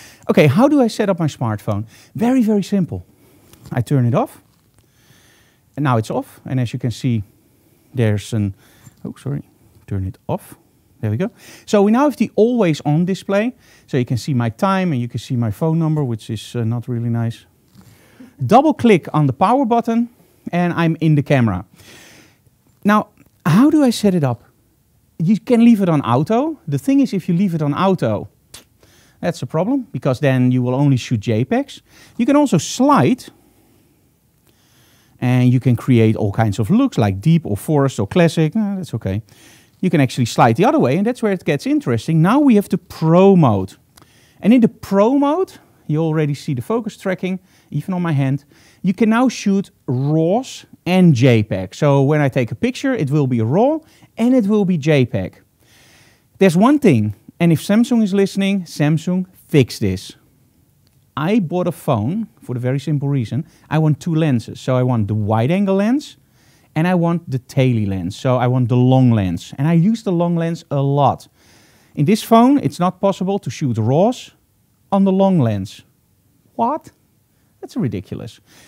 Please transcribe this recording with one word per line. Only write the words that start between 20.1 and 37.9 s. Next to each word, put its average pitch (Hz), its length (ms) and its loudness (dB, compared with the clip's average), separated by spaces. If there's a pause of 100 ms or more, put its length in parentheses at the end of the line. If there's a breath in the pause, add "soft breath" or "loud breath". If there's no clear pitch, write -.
and 175 180 0
I'm 165 300 0
in 160 140 2
the 143 80 0
camera. 110 420 0 (1200 loud breath)
Now, 208 240 2 (360)
how 220 240 6
do 302 140 4
I 254 60 4
set 202 260 0
it 156 80 2
up? 123 220 -2 (720)
You 180 200 2
can 233 280 2
leave 233 160 6
it 180 80 2
on 151 120 2
auto. 220 640 0
The 143 120 -4
thing 277 240 0
is, 254 120 -2
if 196 140 -4
you 175 80 0
leave 180 180 0
it 156 80 -4
on 143 120 -2
auto, 143 560 -2 (880 soft breath)
that's 170 220 -6
a 135 40 -6
problem, 214 460 -4
because 127 300 -4
then 127 320 2
you 127 80 0
will 123 120 -2
only 139 220 2
shoot 117 240 -4
J 113 240 -2
pegs. - 380 -4 (340 soft breath)
You 240 100 -2
can 277 120 2
also 277 200 2
slide, 247 680 2 (1900 soft breath)
and 127 320 2
you 127 80 2
can 120 160 2
create 110 400 2
all 104 160 -4
kinds 107 280 0
of 104 100 -4
looks, 247 280 2
like 98 220 0
deep 160 260 2
or - 120 -4
forest 139 420 0